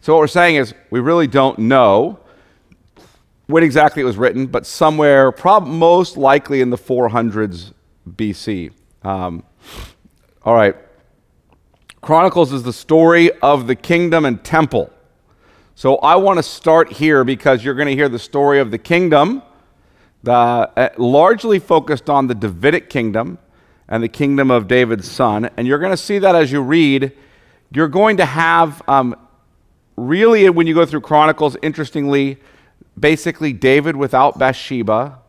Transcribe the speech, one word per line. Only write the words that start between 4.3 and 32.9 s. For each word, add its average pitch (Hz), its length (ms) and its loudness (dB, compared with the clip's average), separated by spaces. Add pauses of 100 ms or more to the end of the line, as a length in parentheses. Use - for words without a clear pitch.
but 127 180 -6
somewhere, 147 640 2
prob-, 190 340 0
most 165 520 0
likely 139 420 0
in 123 120 0
the 123 60 -6
four 123 300 -2
hundreds 104 680 -6 (440)
B 107 160 -4
C. 92 380 -10 (300)
Um, 92 420 -8 (1000)
all 117 120 2
right. 104 200 2 (1300)
Chronicles 165 500 2
is 131 120 -8
the 120 100 -8
story 165 680 4
of 135 280 0
the 127 100 -2
kingdom 170 480 -2
and 120 180 -4
temple. 139 480 -2 (840)
So 135 260 0
I 165 180 2
wanna 190 260 0
start - 480 0
here 143 320 0
because 127 400 -2
you're 135 120 -6
gonna 143 160 -4
hear 139 180 0
the 120 100 -8
story 143 400 0
of 120 120 -2
the 117 60 -8
kingdom, 175 640 0 (800)
the, 120 120 -2
uh, 120 640 0
largely 180 600 2
focused 151 500 -2
on 139 180 0
the 123 80 -4
Davidic 107 540 -2
kingdom 117 480 -6 (500)
and 117 160 -4
the 117 60 -4
kingdom 139 420 0
of 117 160 0
David's 113 420 0
son. 113 460 -2
And 117 100 -6
you're 139 140 -2
gonna 185 160 -4
see 202 240 -6
that 190 160 2
as 151 160 2
you 143 100 -4
read, 139 520 0 (580)
you're 156 160 -2
going 196 300 0
to 180 80 2
have, 165 640 -2
um, 131 260 0 (800)
really, 190 540 2
when 170 180 0
you 160 60 -2
go 165 120 4
through 139 160 -6
Chronicles, 151 600 0
interestingly, 143 760 -4 (600)